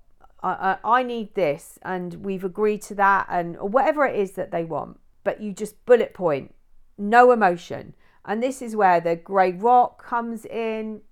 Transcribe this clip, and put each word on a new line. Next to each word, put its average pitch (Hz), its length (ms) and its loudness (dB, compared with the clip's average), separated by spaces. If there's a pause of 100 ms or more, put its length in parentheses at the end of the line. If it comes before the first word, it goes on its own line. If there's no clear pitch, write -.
(420)
"I, 185 400 -4
I, 233 180 2
I - 40 -2
need 233 300 -8
this," 160 480 -2
and 180 320 -8 (100)
we've 196 200 -6
agreed 208 380 -2
to - 140 -14
that, 196 340 2
and 170 280 -4
or 202 100 -6
whatever 277 360 2
it 214 140 -2
is 196 140 -4
that - 180 -8
they 170 140 -4
want. 135 340 -8 (240)
But - 180 -4
you 208 120 -8
just 202 340 -12
bullet 226 260 4
point, 151 420 -4 (440)
no 233 320 6
emotion. 180 640 -2 (300)
And 220 180 -4
this 262 180 -4
is 226 140 -10
where 185 260 4
the 170 140 0
grey 185 380 0
rock 240 520 2
comes 233 400 -6
in. 220 680 -8